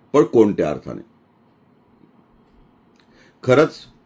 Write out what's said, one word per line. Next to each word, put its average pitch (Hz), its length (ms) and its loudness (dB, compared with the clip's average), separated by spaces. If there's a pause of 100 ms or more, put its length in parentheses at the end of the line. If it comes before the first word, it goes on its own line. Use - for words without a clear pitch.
(120)
पण 147 100 4
कोणत्या 104 480 0
अर्थाने? 64 320 -12 (2500)
खरंच 151 320 0 (300)